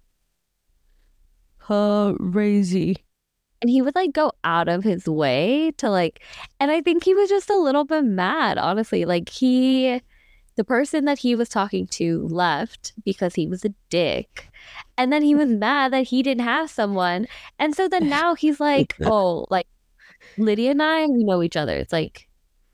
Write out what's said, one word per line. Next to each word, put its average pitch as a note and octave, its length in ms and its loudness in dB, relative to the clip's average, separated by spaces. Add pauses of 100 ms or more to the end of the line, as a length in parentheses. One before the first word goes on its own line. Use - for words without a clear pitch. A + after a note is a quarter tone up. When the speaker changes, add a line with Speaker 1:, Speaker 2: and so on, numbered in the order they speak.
(1600)
Speaker 1:
Crazy. G3+ 1500 0 (560)
Speaker 2:
And A#3+ 80 0
he C4 140 4
would, C4+ 120 -2
like, F#4 180 0
go D4+ 200 0 (120)
out E3+ 240 0
of F3 160 0
his F#3 220 -2
way D#3+ 720 0
to, A#3 120 -2
like, F3+ 320 -2 (380)
and C#4+ 100 2
I E4 100 2
think E4+ 240 0
he F#4+ 80 4
was G4 160 4
just G4 220 0
a G4+ 80 2
little D4 260 2
bit D4+ 200 0
mad, G3+ 520 0
honestly. G3 480 -2
Like, F3 240 -2
he, B3+ 720 2 (560)
the A3 80 0
person C#4 420 0
that C#4+ 120 0
he B3 160 0
was A#3 160 -2
talking G3 380 -4
to E3 400 -2
left E3+ 680 -4 (100)
because F#3+ 300 -4
he D#3+ 120 -2
was F3+ 200 -6
a G3+ 80 -6 (160)
dick. D#3 580 -4 (480)
And B3+ 160 0
then D4+ 100 2
he D4 120 4
was D4 160 2
mad A#3+ 420 0
that C4 140 0
he B3+ 160 0
didn't B3 220 0
have D4 260 -2
someone. G3 560 -2 (320)
And D4 160 0
so F#4+ 140 0
then E4+ 200 0
now D#4 260 0
he's D4+ 260 0
like, C#4+ 380 0
Speaker 1:
<laughs> - 60 -4
Speaker 2:
"Oh, F#3+ 460 0
like, F#3 160 0 (720)
Lydia G#3+ 320 2
and C#4+ 120 2
I, D#4 240 2
we B3 180 2
know F#3 180 2
each E3+ 140 -2
other." C#3+ 200 -2
It's C2 160 -6
like - 360 -4 (460)